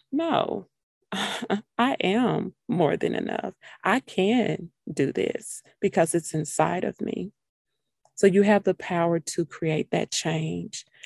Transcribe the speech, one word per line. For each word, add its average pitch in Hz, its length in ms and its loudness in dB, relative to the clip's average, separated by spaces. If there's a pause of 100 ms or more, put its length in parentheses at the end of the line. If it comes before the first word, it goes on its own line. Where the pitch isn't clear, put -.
(120)
"No, 294 560 0 (220)
<laughs> - 240 -16 (640)
I 254 240 2
am 185 520 0 (140)
more 170 300 2
than - 180 -2
enough. - 380 -4 (300)
I 214 180 2
can 190 720 0 (200)
do 139 220 0
this - 480 -4 (180)
because 175 360 2
it's 170 180 -4
inside 160 500 -2
of - 160 -6
me." - 320 -6 (840)
So - 100 4
you 196 160 6
have 202 220 4
the 185 100 2
power 170 460 0
to - 260 -4
create - 460 -4
that 175 180 -2
change. 160 760 -4 (200)